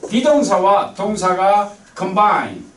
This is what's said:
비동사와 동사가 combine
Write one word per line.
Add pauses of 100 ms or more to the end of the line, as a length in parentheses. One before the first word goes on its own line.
(100)
비동사와
동사가 (240)
combine (140)